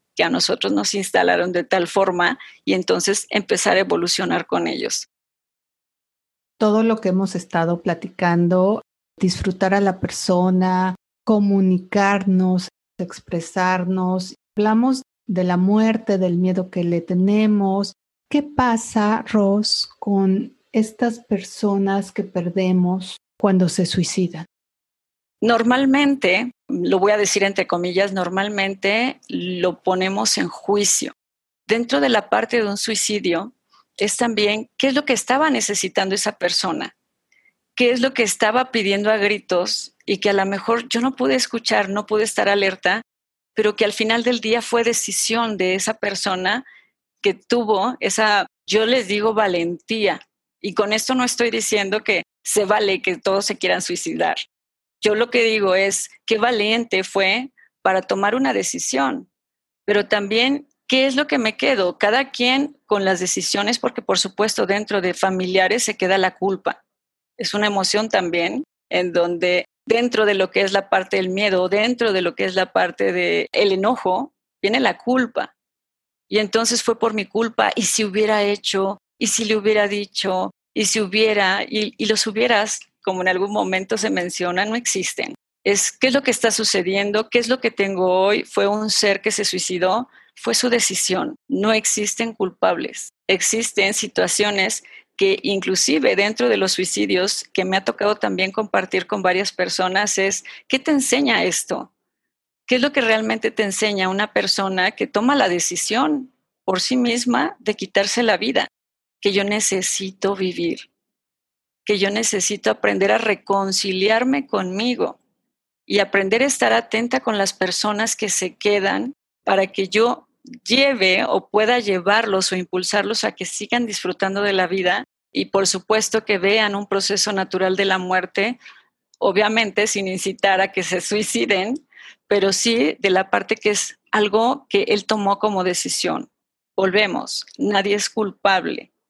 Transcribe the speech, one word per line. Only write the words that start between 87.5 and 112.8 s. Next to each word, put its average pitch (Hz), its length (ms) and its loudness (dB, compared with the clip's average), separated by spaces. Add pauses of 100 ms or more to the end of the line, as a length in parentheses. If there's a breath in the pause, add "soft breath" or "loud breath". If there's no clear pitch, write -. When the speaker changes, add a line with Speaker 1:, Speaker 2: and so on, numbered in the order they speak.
Speaker 1:
que 226 100 -2
tengo 185 520 0
hoy? 208 200 2
¿Fue 202 240 0
un 214 240 -2
ser 202 300 2
que 220 100 -2
se 208 140 -2
suicidó? 185 640 -2 (260 soft breath)
Fue 233 200 -4
su 247 140 0
decisión. 190 680 -2 (120)
No 202 240 0
existen 220 600 -2
culpables. 185 800 -2 (180)
Existen 202 640 0
situaciones 190 880 -2 (340 loud breath)
que 196 260 2
inclusive 190 720 0
dentro 214 340 0
de 208 100 2
los 190 140 0
suicidios 190 720 -2 (100)
que 185 100 0
me 190 140 0
ha 190 60 -4
tocado 208 320 0
también 190 360 -2
compartir 190 540 -2
con 202 160 -4
varias 185 280 0
personas 185 680 -2
es, 196 260 -2 (240 loud breath)
¿qué 269 100 2
te 311 120 -2
enseña 269 540 2
esto? - 480 -4 (760)
¿Qué 247 80 0
es 240 80 2
lo 294 100 2
que 277 80 0
realmente 220 500 0
te 220 120 -2
enseña 196 480 0
una 202 240 -2
persona 190 560 0
que - 160 -4
toma 240 280 2
la 262 140 4
decisión 214 840 -2 (300)
por 185 160 0
sí 254 180 0
misma 240 640 0
de 214 140 -2
quitarse 202 480 0
la 220 140 4
vida? 214 320 -2 (540)
Que 202 100 2
yo 196 100 2
necesito 196 920 -2
vivir, 175 540 -4 (960)
que 208 120 0
yo 196 120 0
necesito 208 600 -2
aprender 202 400 0